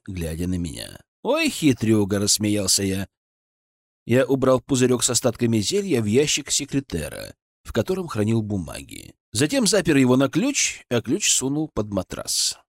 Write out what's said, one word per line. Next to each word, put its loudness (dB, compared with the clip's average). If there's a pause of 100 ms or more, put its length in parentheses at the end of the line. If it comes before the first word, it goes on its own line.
глядя -6
на -2
меня. -8 (220)
«Ой, 0
хитрюга!» — 2
рассмеялся 0
я. -4 (960)
Я 2
убрал 2
пузырёк 2
с 0
остатками 0
зелья 0
в -2
ящик 0
секретера, -6 (300)
в -12
котором -2
хранил 0
бумаги. -8 (180)
Затем 2
запер 2
его 6
на 4
ключ, -2
а 0
ключ -2
сунул -2
под -6
матрас. -4 (100)